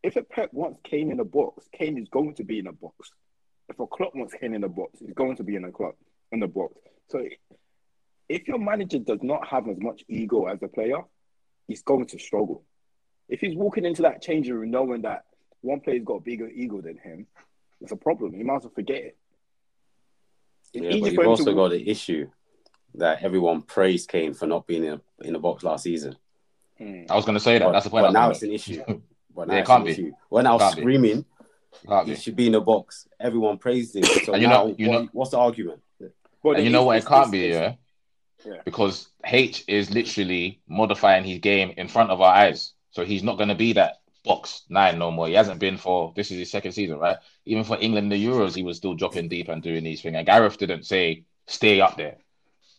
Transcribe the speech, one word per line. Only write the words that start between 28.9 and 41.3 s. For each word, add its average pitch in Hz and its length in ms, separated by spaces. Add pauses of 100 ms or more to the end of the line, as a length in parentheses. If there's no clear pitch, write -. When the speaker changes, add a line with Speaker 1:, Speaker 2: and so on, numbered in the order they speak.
Speaker 2:
But 85 120
now 90 80
Speaker 3:
Yeah, 98 40
it - 40
Speaker 2:
it's - 60
Speaker 3:
can't 123 140
Speaker 2:
an - 40
Speaker 3:
be. 82 60
Speaker 2:
issue. 80 200 (160)
When 123 180
I 120 60
was 110 100
Speaker 3:
Can't 92 140
be. 78 60
Speaker 2:
screaming, 123 420 (640)
Speaker 3:
Can't 98 220
Speaker 2:
he - 60
Speaker 3:
be. - 60
Speaker 2:
should 113 160
be 123 100
in 113 60
the 107 80
box. - 460 (140)
Everyone 110 380
praised 123 360
him. 95 80 (220)
So 107 80
Speaker 3:
And 104 100
you 117 60
Speaker 2:
now, 110 180
Speaker 3:
know, 104 100
you 110 120
Speaker 2:
what, 120 140
Speaker 3:
know, 113 100
Speaker 2:
what's 131 180
the 123 80
argument? 113 420 (640)
Speaker 1:
But 151 80
Speaker 3:
and - 80
Speaker 1:
it's, 107 60
Speaker 3:
you 120 60
know 127 140
what? 117 120
It - 20
Speaker 1:
it's, - 100
Speaker 3:
can't 139 160
Speaker 1:
it's, 117 60
Speaker 3:
be, 92 160
Speaker 1:
it's 85 100
Speaker 3:
yeah? 95 180 (800)
Speaker 1:
Yeah. 82 100
Speaker 3:
Because 95 440 (160)
H 120 440
is 98 220
literally 95 760
modifying 98 580
his 92 140